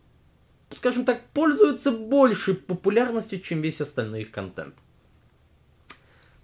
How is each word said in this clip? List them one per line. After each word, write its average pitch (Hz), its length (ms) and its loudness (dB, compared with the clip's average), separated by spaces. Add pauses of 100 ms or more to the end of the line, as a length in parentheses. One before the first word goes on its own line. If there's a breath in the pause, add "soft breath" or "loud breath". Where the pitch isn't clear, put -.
(760)
скажем 247 300 -2
так, 240 280 -2
пользуются 294 600 4
большей 226 640 2
популярностью, 202 880 -2
чем 160 220 -4
весь 156 180 -4
остальной 110 420 -6
их - 100 -14
контент. 92 420 -10 (1700 loud breath)